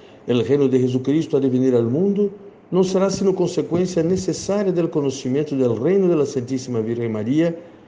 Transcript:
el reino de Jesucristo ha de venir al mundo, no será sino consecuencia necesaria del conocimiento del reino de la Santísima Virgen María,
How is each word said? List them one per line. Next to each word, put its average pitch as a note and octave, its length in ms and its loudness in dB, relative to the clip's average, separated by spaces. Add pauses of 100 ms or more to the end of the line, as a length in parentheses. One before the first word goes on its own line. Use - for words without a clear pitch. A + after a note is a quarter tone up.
(260)
el B2 180 2
reino C#3 240 2
de B2+ 120 4
Jesucristo C3+ 560 0
ha C3+ 40 2
de C3+ 80 0
venir B2+ 260 2
al A#2 120 2
mundo, G3 440 0 (400)
no F3+ 120 2
será F#3+ 280 2
sino F#3+ 240 0
consecuencia F3 680 -2
necesaria F#3 720 -2
del E3 180 0
conocimiento C#3 640 -2
del B2 220 2
reino F3+ 320 2
de F3 80 4
la C#3+ 100 2
Santísima B2+ 540 -4
Virgen A#2 320 -2
María, C#3+ 420 0 (340)